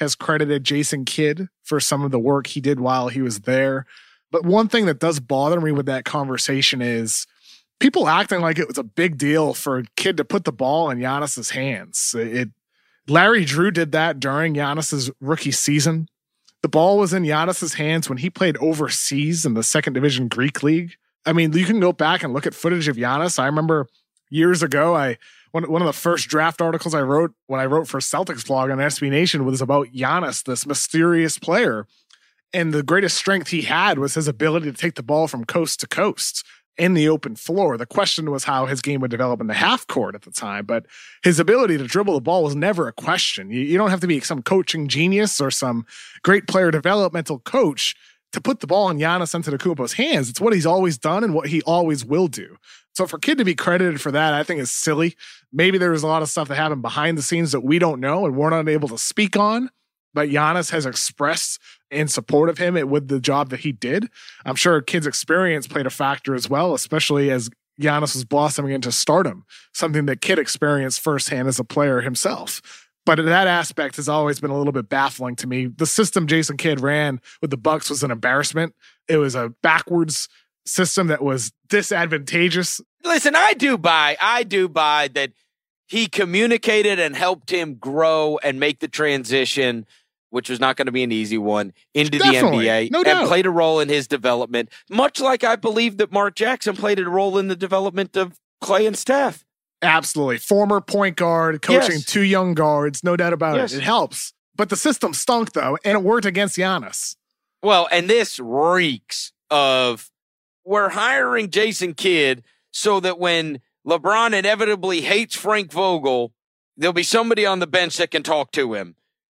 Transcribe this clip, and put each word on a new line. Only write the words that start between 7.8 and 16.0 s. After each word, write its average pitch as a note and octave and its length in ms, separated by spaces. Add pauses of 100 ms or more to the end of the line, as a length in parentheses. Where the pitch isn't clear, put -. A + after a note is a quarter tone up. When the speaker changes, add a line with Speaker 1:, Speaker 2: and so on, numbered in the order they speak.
Speaker 1:
acting F3+ 320
like E3 180
it D#3 80
was C3+ 120
a C3+ 40
big E3 360
deal D3 360
for C3 240
a B2 60 (120)
kid F#3 200
to - 80
put G3+ 200
the D3+ 80
ball C#3 380
in B2 80
Giannis's C3 520
hands. C3 680
It, A#2 300 (580)
Larry F#3 380
Drew D#3 260
did E3 220
that D#3+ 260
during D3 360
Giannis's C#3+ 560 (100)
rookie D3 320
season. D#3 560 (540)